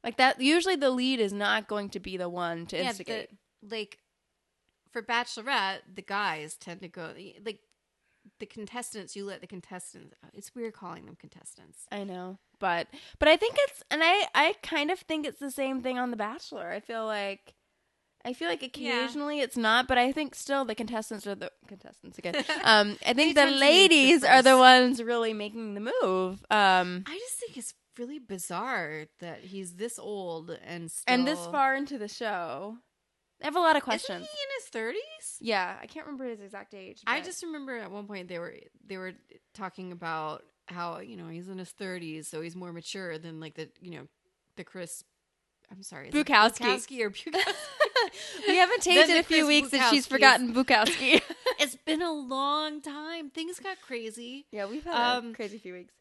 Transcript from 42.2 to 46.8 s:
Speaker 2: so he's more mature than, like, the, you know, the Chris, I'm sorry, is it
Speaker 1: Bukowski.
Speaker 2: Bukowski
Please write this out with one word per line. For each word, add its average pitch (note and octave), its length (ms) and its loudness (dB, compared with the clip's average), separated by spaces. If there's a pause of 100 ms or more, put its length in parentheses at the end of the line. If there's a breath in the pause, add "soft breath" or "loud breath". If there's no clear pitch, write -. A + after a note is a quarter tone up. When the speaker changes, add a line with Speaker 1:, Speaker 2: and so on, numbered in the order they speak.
Speaker 2:
so D#3+ 120 -10
he's E3+ 140 -12
more F3+ 180 -12
mature E3+ 460 -10
than, D#3+ 220 -14
like, D#3+ 160 -16
the, D#3 120 -12 (120)
you E3+ 180 -16
know, C#3 80 -16 (500)
the F#3 60 -16
Chris, F3 400 -14 (680)
I'm G3 100 -20
sorry, C#3+ 280 -16
is - 40 -10
it D4 100 0
Speaker 1:
Bukowski. A3+ 400 4
Speaker 2:
Bukowski B3+ 360 -2